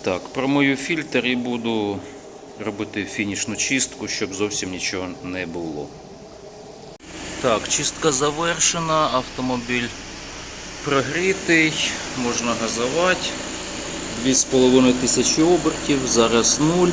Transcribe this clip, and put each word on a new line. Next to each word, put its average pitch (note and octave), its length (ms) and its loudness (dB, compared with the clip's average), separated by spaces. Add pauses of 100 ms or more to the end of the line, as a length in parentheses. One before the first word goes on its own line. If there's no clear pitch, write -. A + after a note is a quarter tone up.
Так, F#2 180 0
промию C#3 540 2
фільтр C#3 500 -2
і B2+ 100 2
буду A2+ 640 -2 (640)
робити G#2 400 -4
фінішну G2+ 500 -4
чистку, B2+ 520 -2
щоб G2 260 -4
зовсім G2+ 380 -2
нічого F#2 360 -4 (160)
не F2+ 220 -6
було. E2 420 -8 (1500)
Так, A2+ 280 0
чистка D3+ 420 0
завершена, D#3 1000 2
автомобіль B2 760 -2 (1000)
прогрітий, D#3+ 880 2 (440)
можна A#2+ 440 0
газувати. C#3 680 0 (920)
Дві C3 100 4
з B2 100 4
половиною B2+ 500 6
тисячі B2+ 500 2
обертів, D#3 640 2
зараз A2+ 520 4
нуль. F3 340 4